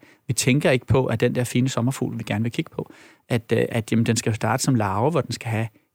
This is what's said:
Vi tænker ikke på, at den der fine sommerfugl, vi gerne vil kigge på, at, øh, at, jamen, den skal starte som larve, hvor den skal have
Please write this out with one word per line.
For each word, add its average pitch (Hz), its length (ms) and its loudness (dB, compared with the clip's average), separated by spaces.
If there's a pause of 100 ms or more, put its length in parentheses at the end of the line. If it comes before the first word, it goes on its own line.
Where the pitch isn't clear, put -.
(260)
Vi 131 60 -4
tænker 147 380 2
ikke 127 160 0
på, 131 200 4
at 113 140 -2
den 120 140 2
der 123 100 0
fine 127 240 0
sommerfugl, 120 500 -2
vi 113 40 -8
gerne 107 200 -2
vil 117 100 -2
kigge - 180 -6
på, - 220 -8 (360)
at, 117 240 -2
øh, 113 160 2
at, 117 240 -2
jamen, 113 140 2
den 113 100 2
skal 110 180 -2
starte 110 280 0
som 135 120 2
larve, 107 360 0
hvor 165 100 2
den 120 120 -6
skal 113 180 -10
have 110 180 -2 (260)